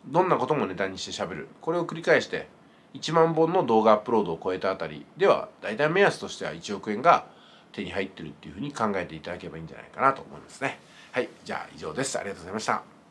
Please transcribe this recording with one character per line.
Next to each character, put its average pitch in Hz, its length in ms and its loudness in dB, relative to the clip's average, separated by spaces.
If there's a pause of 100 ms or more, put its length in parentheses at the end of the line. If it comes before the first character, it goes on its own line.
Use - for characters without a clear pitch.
ど 160 160 2
ん 185 60 2
な 143 80 4
こ 117 100 -2
と 151 80 2
も 117 100 0
ネ 92 100 -8
タ 95 120 -2
に 95 100 -8
し - 80 -8
て 95 60 -12
喋 90 240 -6
る。 73 120 -12 (140)
こ 160 100 -4
れ 175 60 0
を 165 80 -2
繰 165 100 -8
り 160 60 -10
返 151 200 6
し - 60 -8
て、 - 200 -8 (460)
一 - 180 -8
万 165 220 6
本 160 200 4
の 180 120 4
動 110 180 6
画 110 100 8
ア - 20 10
ッ 107 40 -2
プ - 120 -4
ロ 110 100 4
ー - 40 0
ド 85 80 -4
を 82 80 -6
超 92 120 -2
え 92 60 -4
た 95 120 -2
あ 92 40 -2
た 82 120 -8
り 76 180 -12 (120)
で 190 100 4
は、 107 220 4 (120)
大 107 160 -6
体 147 120 2
目 185 120 4
安 175 180 4
と 98 80 -8
し - 100 -10
て 95 80 -8
は 78 80 -6
一 87 200 -8
億 98 180 -6
円 107 100 -4
が 160 240 6 (460)
手 101 120 -8
に 90 80 -8
入 95 140 -2
っ 95 40 -14
て - 140 -16
る 76 60 -10
っ - 20 -12
て - 160 -18
い 73 40 -14
う - 20 -18
ふ - 40 -14
う - 20 -12
に 90 140 -8
考 107 220 0
え 90 100 -2
て 80 100 -14
い 80 40 -12
た 87 120 -10
だ 87 60 -8
け 87 80 -14
れ 82 60 -10
ば 78 60 -14
い 80 40 -12
い - 20 -12
ん - 40 -14
じ - 60 -16
ゃ - 40 -16
な - 60 -18
い - 100 -18
か - 80 -4
な 135 120 6
と - 80 -8
思 - 160 -16
い - 40 -18
ま - 80 -20
す - 120 -14
ね。 135 180 -6 (320)
は 127 100 0
い。 - 80 -4 (140)
じ - 100 -10
ゃ - 140 -8
あ - 80 -20
以 - 40 -18
上 80 140 -8
で - 100 -4
す。 - 140 -4
あ - 60 -4
り 101 60 -8
が 95 60 -10
と 82 60 -18
う - 20 -16
ご - 20 -16
ざ 92 60 -10
い - 20 -8
ま 107 60 -4
し - 60 -8
た。 - 340 -4 (100)